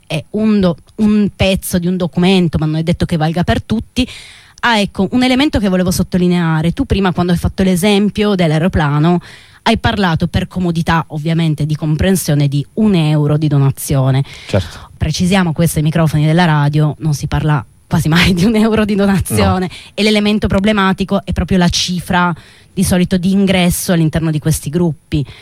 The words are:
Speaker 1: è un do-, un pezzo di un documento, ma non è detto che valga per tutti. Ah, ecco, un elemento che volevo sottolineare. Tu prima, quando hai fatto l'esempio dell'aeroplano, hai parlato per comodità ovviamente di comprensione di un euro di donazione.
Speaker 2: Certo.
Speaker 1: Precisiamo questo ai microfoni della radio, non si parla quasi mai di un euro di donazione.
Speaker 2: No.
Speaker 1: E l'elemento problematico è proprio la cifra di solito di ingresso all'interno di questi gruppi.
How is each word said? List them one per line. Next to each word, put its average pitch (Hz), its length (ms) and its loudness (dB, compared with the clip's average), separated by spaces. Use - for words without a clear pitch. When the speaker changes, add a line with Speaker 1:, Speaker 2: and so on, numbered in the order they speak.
Speaker 1:
è - 240 -6
un 214 300 0
do-, 180 160 0
un 208 400 2
pezzo 190 420 0
di 170 80 -4
un 185 120 -2
documento, 180 580 0
ma 156 80 -2
non 156 120 -2
è 160 60 -2
detto 165 220 -2
che 175 140 -2
valga 165 260 -2
per 233 180 -2
tutti. - 460 -4
Ah, 226 180 0
ecco, 196 320 -2
un 254 120 0
elemento 262 360 0
che 208 100 -2
volevo 185 220 0
sottolineare. 175 840 0
Tu 277 140 -4
prima, 190 260 0
quando 180 200 0
hai 170 60 0
fatto - 240 -2
l'esempio 202 720 2
dell'aeroplano, 160 840 2
hai 226 120 2
parlato 190 480 0
per 180 200 -2
comodità 170 600 -2
ovviamente 156 560 -2
di 151 100 -2
comprensione 151 760 0
di 139 160 -2
un 214 200 2
euro 151 440 2
di 156 100 0
donazione. 139 720 0
Speaker 2:
Certo. - 500 -6
Speaker 1:
Precisiamo 180 560 0
questo 165 260 0
ai 151 60 0
microfoni 151 420 2
della 165 180 4
radio, 151 540 2
non 156 160 -2
si 143 120 -8
parla 147 380 -2
quasi - 220 0
mai 175 260 2
di 170 100 2
un 226 120 2
euro 214 280 2
di 208 100 -2
donazione. 190 760 0
Speaker 2:
No. - 240 -20
Speaker 1:
E - 80 -2
l'elemento 208 460 0
problematico 196 760 0
è - 80 -6
proprio 185 260 -2
la 175 100 4
cifra 175 640 -2
di 190 100 0
solito 180 320 0
di 180 160 0
ingresso 190 600 0
all'interno 160 380 0
di 151 80 -2
questi 147 300 -2
gruppi. 156 560 -2